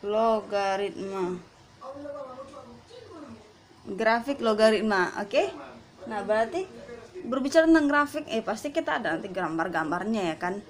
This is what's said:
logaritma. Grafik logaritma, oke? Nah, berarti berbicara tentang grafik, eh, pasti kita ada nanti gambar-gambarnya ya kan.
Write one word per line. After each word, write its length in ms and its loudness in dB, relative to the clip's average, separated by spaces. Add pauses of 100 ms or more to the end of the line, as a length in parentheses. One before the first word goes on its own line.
logaritma. 1300 0 (2500)
Grafik 560 0
logaritma, 800 4
oke? 320 0 (560)
Nah, 160 -4
berarti 400 0 (640)
berbicara 400 4
tentang 240 8
grafik, 400 2
eh, 80 0
pasti 320 -4
kita 320 0
ada 160 0
nanti 160 -8
gambar-gambarnya 960 0
ya 80 -2
kan. 300 -4